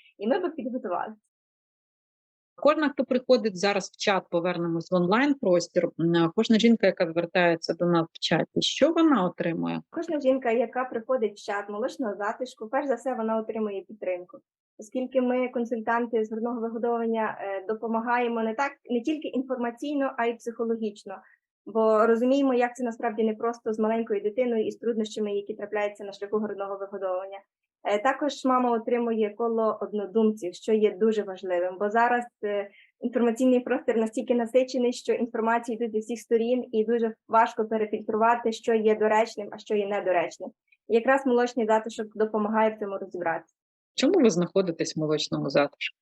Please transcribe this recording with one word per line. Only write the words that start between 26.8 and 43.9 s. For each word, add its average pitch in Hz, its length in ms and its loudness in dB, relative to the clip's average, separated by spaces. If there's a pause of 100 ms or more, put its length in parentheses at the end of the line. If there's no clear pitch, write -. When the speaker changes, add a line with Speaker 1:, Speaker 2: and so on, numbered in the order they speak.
Speaker 1:
Е, 208 180 0
також 277 420 -2
мама 254 260 2
отримує 226 600 0
коло 226 500 0
однодумців, 208 720 0
що - 180 -2
є 214 240 6
дуже 214 260 2
важливим, 185 560 -2
бо 202 120 0
зараз, 233 340 2 (200)
е, 202 260 -2 (300)
інформаційний 247 600 2
простір 247 360 -2
настільки 226 380 0
насичений, 247 580 2
що 240 200 -4
інформація 226 640 -2
йде 233 120 -4
зі 214 100 -2
всіх 220 220 -6
сторін, 240 520 0
і 220 120 2
дуже 226 300 0 (140)
важко 226 360 2
перефільтрувати, 220 880 0
що 226 220 -2
є 214 200 4
доречним, 214 580 0
а 214 60 -14
що - 160 -6
є 202 120 0
недоречним. 185 640 -2 (380)
І 208 60 0
якраз 262 320 4
молочний 240 400 2
затишок 220 500 0
допомагає 214 600 2
в - 20 -20
цьому 196 200 -6
розібратися. 175 560 -6 (400)